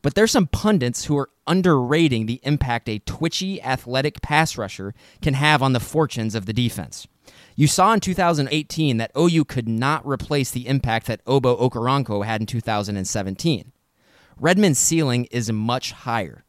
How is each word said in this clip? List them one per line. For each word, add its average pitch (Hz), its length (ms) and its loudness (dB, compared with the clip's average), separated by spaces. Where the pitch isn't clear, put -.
but 143 120 -2
there's 214 160 4
some 190 160 4
pundits 147 600 0
who 147 100 0
are 135 140 -4
underrating 151 800 2
the 117 160 -6
impact 135 480 -2
a 107 80 -4
twitchy, 185 640 -6
athletic 131 580 -2
pass 151 380 0
rusher 98 340 -8
can 147 100 2
have 143 300 4
on 135 100 4
the 120 80 2
fortunes 117 540 -2
of 104 100 -6
the 107 80 -8
defense. 110 560 -4
You 151 80 6
saw 196 280 4
in 208 60 2
two 185 120 -4
thousand 165 380 2
eighteen 147 480 0
that 113 160 -4
O 160 120 2
U 165 160 4
could 123 240 -4
not 127 400 -2
replace 139 440 -2
the 123 180 -8
impact 123 380 0
that 113 200 -6
Obo 123 300 4
Okoronkwo 120 680 0
had 110 180 -2
in 107 40 -4
two 117 140 -4
thousand 104 380 -4
and 92 100 -6
seventeen. 101 640 -4
Redmond's 185 400 4
ceiling 131 520 2
is 120 200 -4
much 113 420 -2
higher. 107 560 -6